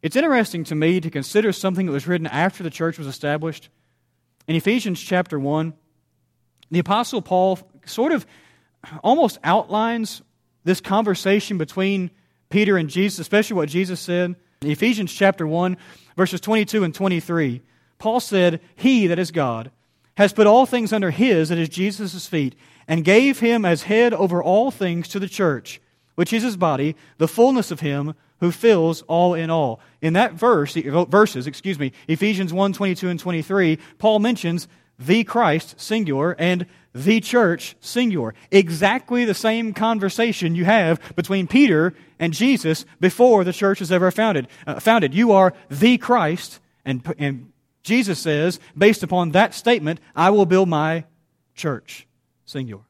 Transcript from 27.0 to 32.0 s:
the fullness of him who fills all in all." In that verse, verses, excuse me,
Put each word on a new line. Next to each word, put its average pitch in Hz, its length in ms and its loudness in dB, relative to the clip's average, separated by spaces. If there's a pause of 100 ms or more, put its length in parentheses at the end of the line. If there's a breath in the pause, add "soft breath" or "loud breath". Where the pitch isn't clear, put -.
the 156 100 0
fullness 247 440 2
of 156 80 -8
him 143 340 -4 (260)
who 175 120 2
fills 165 520 2
all 175 300 2
in 165 160 -4
all." 147 300 -2 (220 soft breath)
In 160 120 0
that 202 200 2
verse, 170 400 2
verses, 160 720 0
excuse 151 320 -8
me, 131 120 -4 (160 soft breath)